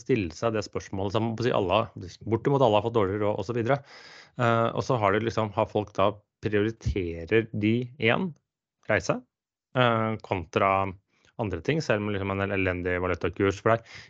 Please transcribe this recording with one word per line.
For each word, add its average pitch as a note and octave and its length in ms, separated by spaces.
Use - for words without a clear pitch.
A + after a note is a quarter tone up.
stille G#2+ 320
seg A#2 180
det G#2+ 140
spørsmålet G2 460
som, A2 240
på A2+ 100
å - 0
si, - 80
alle, G#2+ 320
bortimot C3 340
alle G#2 220
har A2+ 80
fått A#2 80
dårligere G2+ 240
råd G#2 160
og - 80
så A#2 80
videre. A#2+ 240
Eh, A#2 380
og - 80
så C3 160
har G2+ 160
det G#2+ 80
liksom, A2 320
har A2 160
folk G#2 240
da, G2 160
prioriterer G#2 1120
de G#2+ 220
en C#3 340
reise, - 240
eh, A2+ 460
kontra G2 720
andre F2+ 260
ting, D3+ 160
selv G#2+ 240
om G#2 80
liksom G2 220
en G2 100
el-, G2 80
elendig F2+ 480
valutakurs F#2 600
for A2+ 100
deg. A2+ 140